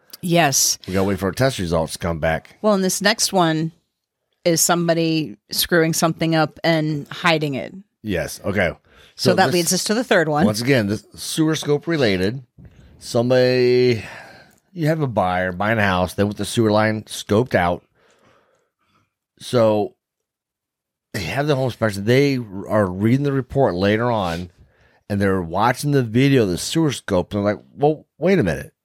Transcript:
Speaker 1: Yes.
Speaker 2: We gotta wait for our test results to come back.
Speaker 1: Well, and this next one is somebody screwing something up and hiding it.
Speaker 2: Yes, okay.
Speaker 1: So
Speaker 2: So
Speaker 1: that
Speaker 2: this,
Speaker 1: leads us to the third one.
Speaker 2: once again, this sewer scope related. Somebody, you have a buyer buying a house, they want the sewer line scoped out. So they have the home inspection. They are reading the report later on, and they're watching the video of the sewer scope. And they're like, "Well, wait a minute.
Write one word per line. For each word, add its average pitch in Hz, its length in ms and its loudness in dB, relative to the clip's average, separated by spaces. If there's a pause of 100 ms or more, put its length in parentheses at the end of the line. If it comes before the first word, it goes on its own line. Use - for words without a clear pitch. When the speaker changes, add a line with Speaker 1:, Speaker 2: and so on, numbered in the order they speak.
(220)
Speaker 1:
Yes. 165 560 0 (100)
Speaker 2:
We 92 60 -8
gotta 95 140 2
wait 98 120 -2
for 95 80 -2
our 92 60 -2
test 127 260 -2
results 82 340 -2
to - 60 -12
come 82 200 -4
back. 80 420 -4
Speaker 1:
Well, 214 120 2
and 190 100 0
this 185 180 -2
next - 300 0
one 160 400 0 (720)
is 165 160 2
somebody 165 760 0 (140)
screwing 165 420 2
something 165 420 0
up 156 280 0
and 156 460 0
hiding 156 460 0
it. 78 180 -8 (280)
Speaker 2:
Yes, 82 420 -4
okay. 95 260 0 (460)
Speaker 1:
So - 160 0
Speaker 2:
So 180 40 4
Speaker 1:
that 185 120 4
Speaker 2:
this, - 60 0
Speaker 1:
leads 175 200 0
us 180 120 -2
to 220 80 -2
the 233 100 -2
third 175 240 2
one. 147 180 0
Speaker 2:
once 107 160 0
again, 120 260 2
this 104 180 -4 (100)
sewer 156 400 -2
scope 147 320 -4
related. 120 540 0 (580)
Somebody, 123 1000 2 (720)
you 165 160 -4
have 156 140 0
a 143 60 -2
buyer 92 440 0
buying 104 260 -2
a 104 60 2
house, 90 300 0
they 101 100 0
want 104 140 -2
the 101 80 -6
sewer 110 260 0
line 107 320 0
scoped - 500 -2
out. 87 300 0 (1600)
So 110 560 0 (1160)
they 107 100 -4
have 123 240 -4
the 147 80 2
home 131 100 -2
inspection. 104 400 -4
They 135 320 2
are 101 500 -2
reading 110 360 2
the 143 100 0
report 131 420 0
later 107 360 2
on, 90 400 -4 (580)
and 101 120 -2
they're 95 200 0
watching 107 500 -2
the 139 120 2
video 127 400 4
of 98 60 0
the 85 80 -2
sewer 160 340 -2
scope. 92 420 -4
And 101 120 -2
they're 101 100 0
like, - 80 -18 (120)
"Well, 151 320 -2 (100)
wait 185 220 2
a 127 40 2
minute. 90 300 -4 (120)